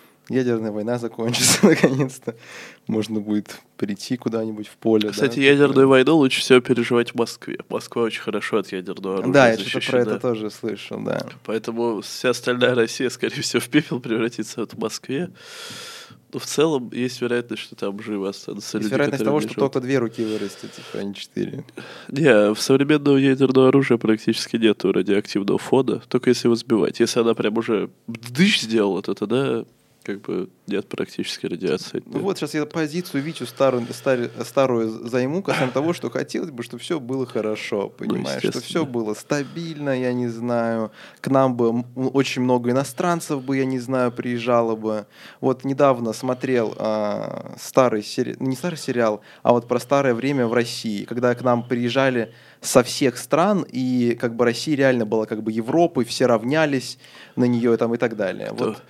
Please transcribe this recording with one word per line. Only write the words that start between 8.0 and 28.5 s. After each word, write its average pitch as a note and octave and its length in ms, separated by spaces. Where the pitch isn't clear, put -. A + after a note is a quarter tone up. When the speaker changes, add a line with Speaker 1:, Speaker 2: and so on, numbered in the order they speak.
Speaker 2:
очень A2 180
хорошо G#2 360
от F#2+ 140
ядерного F#2+ 460
оружия - 140
Speaker 1:
Да, C3+ 180
я A2+ 80
что-то G2 140
про B2+ 80
Speaker 2:
защищена. B2 220
Speaker 1:
это A2 180
тоже A2 300
слышал, G#2+ 520
да. A2+ 240
Speaker 2:
Поэтому A2+ 580
вся - 280
остальная B2 460
Россия, A#2 340
скорее B2+ 320
всего, - 180
в - 80
пепел C#3+ 300
превратится A2+ 640
вот G#2 140
в - 40
Москве. C3 520
Но C3+ 60
в - 80
целом D3 480
есть B2 260
вероятность, A#2+ 440
что - 120
там G2+ 240
живы G#2 280
останутся G2+ 500
Speaker 1:
Есть G#2 60
Speaker 2:
люди, G#2+ 100
Speaker 1:
вероятность C3+ 280
Speaker 2:
которые A2 100
Speaker 1:
того, D3+ 80
Speaker 2:
не - 80
Speaker 1:
что - 120
Speaker 2:
живут. C3+ 120
Speaker 1:
только B2+ 140
две C3+ 120
руки A2+ 260
вырастет, G#2+ 480
типа, - 280
а - 20
не G2+ 120
четыре. - 500
Speaker 2:
Не, A2 460
в - 60
современного C#3+ 580
ядерного C3 500
оружия C3 300
практически A2 580
нету G#2+ 360
радиоактивного G2+ 640
фона, A#2+ 500
только B2+ 220
если B2 160
его A#2 80
сбивать. A2+ 460
Если A#2 200
она A2+ 140
прям A2 240
уже A2 320
бдыщ B2 560